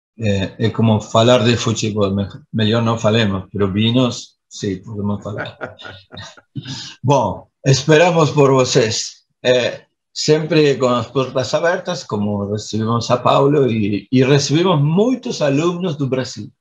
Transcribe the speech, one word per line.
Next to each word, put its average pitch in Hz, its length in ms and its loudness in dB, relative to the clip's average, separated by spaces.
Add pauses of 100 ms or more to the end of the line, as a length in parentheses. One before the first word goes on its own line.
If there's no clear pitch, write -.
(180)
eh, 101 400 -2
é 110 120 0
como 110 300 2
falar 117 440 2
de 117 120 2
futebol, 104 580 -2
me-, 98 140 -2 (240)
melhor 113 300 0
não 113 160 0
falemos, 104 520 0
pero 98 220 -2
vinhos, 117 640 0 (120)
sim, 95 340 -8
podemos 104 400 -6
falar. - 340 -10 (720)
<laughs> - 760 -16
Bom, 120 440 0 (180)
esperamos 156 640 4
por 143 200 4
vocês. 127 760 0 (180)
Eh, 123 400 0 (300)
sempre 156 640 2
com 123 120 0
as 120 180 0
portas 131 480 -4
abertas, 170 500 -2
como 104 480 -4
recebemos 110 580 -4
a 123 60 2
Paulo, 139 540 2
e, 104 420 -2
e 127 120 4
recebemos 147 560 2
muitos 214 600 0
alunos 165 560 -2
do 143 100 -4
Brasil, 123 440 -6 (100)